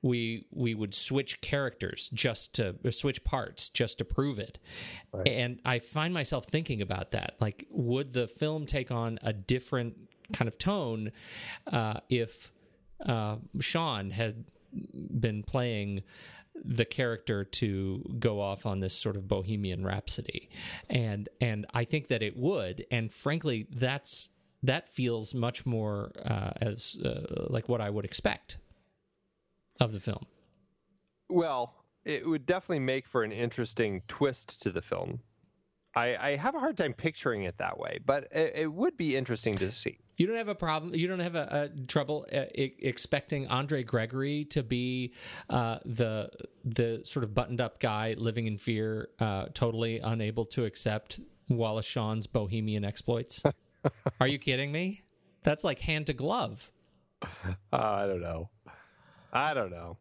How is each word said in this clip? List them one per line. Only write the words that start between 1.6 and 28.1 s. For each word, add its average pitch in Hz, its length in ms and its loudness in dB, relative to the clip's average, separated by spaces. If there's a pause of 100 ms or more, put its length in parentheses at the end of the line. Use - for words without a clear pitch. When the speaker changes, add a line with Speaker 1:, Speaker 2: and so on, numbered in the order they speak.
Speaker 1:
just - 400 0
to, 98 300 2
or 120 80 2
switch - 320 -2
parts - 480 -2
just - 260 2
to 120 80 -2
prove 139 320 2
it." - 220 -8 (520)
Speaker 2:
Right. 98 160 2
Speaker 1:
And 123 380 2
I 123 140 4
find 156 340 0
myself 143 320 0
thinking 147 380 2
about 92 280 -2
that. - 280 -2
Like, - 320 0
would 127 420 2
the 120 140 2
film 151 400 -2
take 131 240 0
on 117 320 0
a 110 100 0
different 120 600 0 (360)
kind 113 160 2
of - 120 -6
tone, 117 520 0 (600)
uh, 110 360 2
if, - 440 0 (520)
uh, 110 340 2 (220)
Sean 131 520 0
had 113 340 -2 (760)
been 107 220 2
playing 104 640 0 (600)
the 117 220 2
character 113 580 0
to 98 600 0 (160)
go 110 220 4
off 98 260 -2
on 98 140 0
this 95 120 0
sort 101 220 -2
of 95 120 -6
Bohemian 98 560 0
Rhapsody? - 680 -4 (380)
And, 107 420 0 (120)
and 107 320 0
I 120 100 2
think 151 260 -2
that 113 120 2
it 110 160 -2
would. 123 540 0
And 113 200 0
frankly, 143 600 0
that's, 131 580 -2 (320)
that 131 260 2
feels 117 460 0
much 120 320 0
more, 107 460 0 (120)
uh, 107 280 0 (100)
as, 113 420 -2
uh, - 460 -2
like 120 200 0
what 120 120 2
I 104 80 -2
would 104 160 -2
expect - 520 -2 (1200)